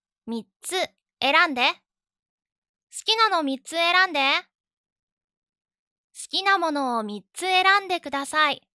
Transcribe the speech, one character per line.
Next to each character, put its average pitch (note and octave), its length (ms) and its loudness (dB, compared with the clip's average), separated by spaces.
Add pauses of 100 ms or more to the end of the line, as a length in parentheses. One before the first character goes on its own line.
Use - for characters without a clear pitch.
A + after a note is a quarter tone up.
(260)
三 A3+ 220 -8 (140)
つ - 140 -8 (460)
選 D#4 300 2
ん - 20 -6
で。 B3 80 -4 (100)
好 F4 60 -12 (1300)
き A4 100 0
な A4 140 2
の F4 140 0
三 C4+ 160 -4
つ - 160 -20
選 F4 340 2
ん E4+ 40 -8
で。 D4 60 0 (2000)
好 - 40 -16 (100)
き E4+ 140 -4
な G4 140 4
も E4+ 140 0
の C4+ 260 -2
を A3 60 -2
三 G#3 280 -10
つ - 100 -12
選 F#4 440 2
ん - 20 -12
で F4+ 120 -2
く D4+ 100 -12
だ C#4 160 -6
さ D4+ 240 0
い。 - 280 -8